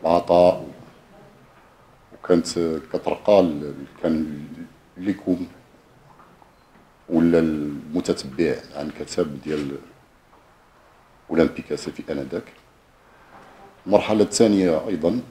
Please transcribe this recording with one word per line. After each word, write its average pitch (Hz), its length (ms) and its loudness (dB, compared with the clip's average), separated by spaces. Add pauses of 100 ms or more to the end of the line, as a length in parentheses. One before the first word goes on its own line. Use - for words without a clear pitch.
بالعطاء، 87 640 4 (1500)
وكانت 85 680 0 (140)
كترقى - 460 2
ال-، 76 340 0 (300)
كان 78 440 -2 (500)
ليكم 90 500 -4 (1600)
ولا 85 300 4
المتتبع 76 1160 -2 (200)
عن 73 240 -8
كتاب 73 420 -6
ديال 73 360 -6 (1500)
أولمبيك 80 420 0
أسفي - 400 -8
آنذاك. 69 320 -6 (1400)
المرحلة 104 380 4
الثانية 95 640 2
أيضًا 92 440 -2